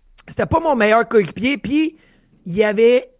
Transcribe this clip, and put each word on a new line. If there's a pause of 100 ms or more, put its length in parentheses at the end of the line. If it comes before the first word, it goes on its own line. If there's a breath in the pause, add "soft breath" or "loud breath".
(280)
C'était
pas
mon
meilleur
coéquipier.
Puis, (480 soft breath)
il
avait (100)